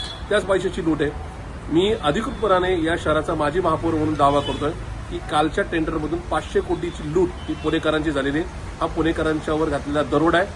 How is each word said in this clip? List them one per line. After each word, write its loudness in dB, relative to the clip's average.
त्याच 2
पैशाची 0
लूट 2
आहे. 2
मी 4
अधिकृतपणाने 2
या 2
शहराचा 2
माजी 0
महापौर 2
म्हणून 2
दावा 4
करतोय -2
की -4
कालच्या 0
टेंडरमधून -2
पाचशे -2
कोटीची -2
लूट 4
ही -4
पुणेकरांची 0
झालेली 0
आहे. -2
हा 2
पुणेकरांच्यावर 0
घातलेला 0
दरोडा 4
आहे. 4